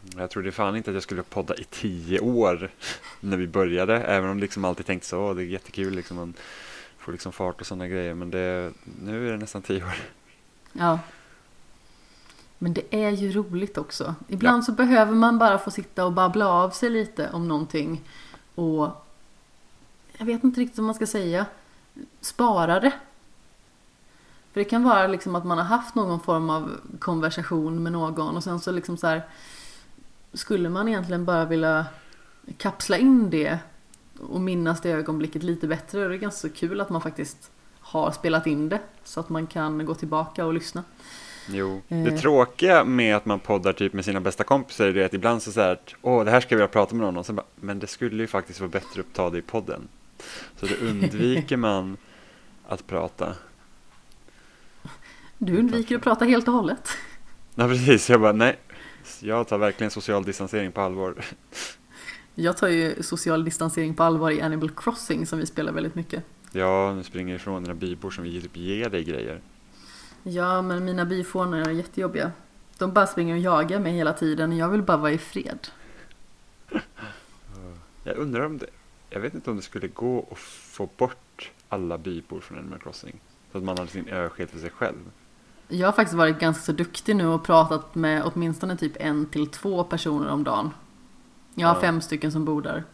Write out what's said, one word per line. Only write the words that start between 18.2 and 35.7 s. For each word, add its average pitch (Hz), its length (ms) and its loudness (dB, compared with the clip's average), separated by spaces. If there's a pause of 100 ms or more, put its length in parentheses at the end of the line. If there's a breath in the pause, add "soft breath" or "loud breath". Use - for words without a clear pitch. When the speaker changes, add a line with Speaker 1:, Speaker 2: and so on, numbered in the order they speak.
Speaker 2:
och 160 520 -2 (1120)
jag 220 80 -4
vet 233 180 0
inte 247 160 6
riktigt 247 180 -2
vad 220 80 0
man 220 80 0
ska 220 120 -2
säga. 190 400 0 (720 soft breath)
Spara 185 600 4
det. 254 100 6 (1600 soft breath)
För 202 80 -2
det 202 40 2
kan 233 180 2
vara 208 240 6
liksom 185 280 -2
att 175 100 -2
man 175 140 0
har 170 60 0
haft 233 300 0
någon 180 260 0
form 160 300 0
av 156 200 -2 (280)
konversation 165 840 -2
med 170 100 -2
någon 160 440 -2
och 170 80 -6
sen 175 160 -4
så 180 120 -6
liksom 175 240 -4
så 175 100 -4
här, 160 160 2 (1120 loud breath)
skulle 180 360 -2
man 190 200 0
egentligen 180 360 -2
bara 170 200 2
vilja 160 420 2 (720 loud breath)
kapsla - 400 -2
in 247 320 8
det 156 280 0 (640)
och - 200 -6
minnas 175 400 0
det 175 100 -2
ögonblicket 156 520 -2
lite 175 240 -2
bättre. 160 360 -4